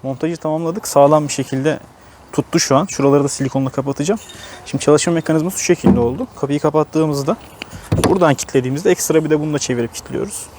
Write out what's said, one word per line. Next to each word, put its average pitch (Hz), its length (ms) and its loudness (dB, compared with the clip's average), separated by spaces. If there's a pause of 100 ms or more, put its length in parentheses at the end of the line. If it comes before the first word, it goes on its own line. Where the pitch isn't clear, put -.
Montajı 147 340 -4
tamamladık. 165 500 -4
Sağlam 147 400 6
bir 139 60 -6
şekilde 135 460 -2 (520)
tuttu - 280 -2
şu - 180 2
an. 170 80 2
Şuraları 139 380 2
da 143 40 0
silikonla 135 420 -2
kapatacağım. 151 500 -4 (460)
Şimdi - 180 -6
çalışma 151 300 4
mekanizması 160 440 0
şu - 60 -6
şekilde - 360 2
oldu. 135 360 -2
Kapıyı 143 240 -2
kapattığımızda 151 800 0 (600)
buradan 175 360 4
kilitlediğimizde 139 580 -2
ekstra 160 320 2
bir 156 60 -4
de 151 100 2
bunu 151 140 -4
da 147 60 -2
çevirip 120 340 -4
kilitliyoruz. - 520 -8 (140)